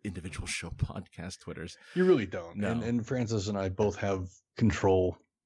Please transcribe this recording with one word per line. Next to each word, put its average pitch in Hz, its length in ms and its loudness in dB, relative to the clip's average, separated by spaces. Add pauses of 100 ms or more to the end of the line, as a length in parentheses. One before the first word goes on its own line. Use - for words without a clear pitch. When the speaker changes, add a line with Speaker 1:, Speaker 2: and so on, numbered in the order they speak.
Speaker 1:
individual 90 440 -8
show - 220 -8
<laughs> - 60 -10
podcast - 640 -8
Twitters. - 360 -12 (160)
Speaker 2:
You 180 100 2
really 160 220 6
don't. 90 320 -8
Speaker 1:
No. 101 140 0
Speaker 2:
And, 113 120 -2
and 117 220 0
Francis 110 420 0
and 104 80 -2
I 95 140 -2
both 101 280 0
have 98 300 -2 (300)
control 92 600 4 (280)